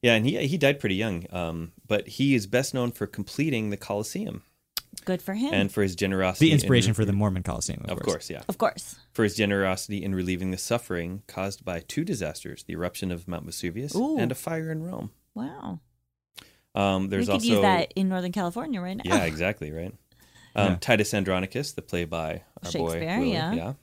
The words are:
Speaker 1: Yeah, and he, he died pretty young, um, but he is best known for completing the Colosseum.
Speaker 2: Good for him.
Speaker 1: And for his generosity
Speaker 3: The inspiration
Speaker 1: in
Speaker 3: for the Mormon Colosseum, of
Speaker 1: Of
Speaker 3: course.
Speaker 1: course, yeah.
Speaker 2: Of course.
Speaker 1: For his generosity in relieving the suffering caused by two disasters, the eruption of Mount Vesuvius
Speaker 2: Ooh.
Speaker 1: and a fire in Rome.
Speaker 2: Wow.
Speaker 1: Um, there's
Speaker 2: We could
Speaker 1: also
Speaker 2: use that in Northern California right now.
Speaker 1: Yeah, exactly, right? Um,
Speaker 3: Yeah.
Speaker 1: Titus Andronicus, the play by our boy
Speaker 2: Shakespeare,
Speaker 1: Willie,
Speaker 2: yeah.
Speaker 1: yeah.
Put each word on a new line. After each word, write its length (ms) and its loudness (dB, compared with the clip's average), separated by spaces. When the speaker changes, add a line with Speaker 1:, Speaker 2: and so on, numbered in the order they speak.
Speaker 1:
Yeah, 140 6
and 100 4
he, 220 2
he 100 0
died 220 4
pretty 180 0
young, 360 -2
um, 400 -4
but 180 2
he 300 2
is 100 0
best 280 0
known 180 0
for 160 -6
completing 640 -2
the 60 -4
Colosseum. 680 -4
Speaker 2:
Good 180 -2
for 120 -6
him. 200 -2
Speaker 1:
And 180 2
for 100 2
his 140 0
generosity 500 4
Speaker 3:
The 60 8
inspiration 380 6
Speaker 1:
in 40 4
Speaker 3:
for 120 4
the 80 2
Mormon 280 2
Colosseum, 420 -4
of 80 -4
Speaker 1:
Of 80 -4
Speaker 3:
course. 140 0
Speaker 1:
course, 160 -8
yeah. 180 -8
Speaker 2:
Of 100 -4
course. 380 -2
Speaker 1:
For 120 4
his 120 2
generosity 680 2
in 100 -2
relieving 360 0
the 80 -2
suffering 680 -4
caused 380 -6
by 160 -4
two 240 -4
disasters, 600 -6
the 100 -8
eruption 360 -4
of 160 -6
Mount 200 -8
Vesuvius 500 -6
Speaker 2:
Ooh. 220 0
Speaker 1:
and 120 0
a 40 -4
fire 360 -6
in 140 -6
Rome. 260 -8
Speaker 2:
Wow. 460 -10
Speaker 1:
Um, 340 2
there's 200 2
Speaker 2:
We 40 4
could 20 4
Speaker 1:
also 120 2
Speaker 2:
use 160 6
that 340 4
in 120 2
Northern 240 -2
California 480 -2
right 160 -6
now. 80 -8
Speaker 1:
Yeah, 200 2
exactly, 480 -2
right? 220 -8
Um, 180 4
Speaker 3:
Yeah. 80 2
Speaker 1:
Titus 340 4
Andronicus, 580 0
the 100 -10
play 220 -2
by 380 -4
our 100 -8
boy 200 0
Speaker 2:
Shakespeare, 260 -2
Speaker 1:
Willie, 140 2
Speaker 2:
yeah. 220 0
Speaker 1:
yeah. 180 -4